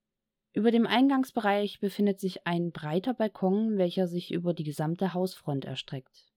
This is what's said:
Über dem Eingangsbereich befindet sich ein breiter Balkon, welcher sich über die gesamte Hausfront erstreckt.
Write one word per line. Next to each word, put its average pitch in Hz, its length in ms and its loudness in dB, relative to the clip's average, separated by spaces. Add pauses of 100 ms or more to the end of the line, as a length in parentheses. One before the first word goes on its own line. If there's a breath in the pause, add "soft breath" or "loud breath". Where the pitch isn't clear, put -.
(520)
Über 220 180 4
dem 233 160 4
Eingangsbereich 226 920 2
befindet 202 400 0
sich - 280 -6
ein 170 260 0
breiter 180 420 -2
Balkon, 214 640 0
welcher 180 300 2
sich 175 240 -6
über 170 220 -2
die 160 100 -6
gesamte 160 500 -2
Hausfront 180 500 -4
erstreckt. - 720 -12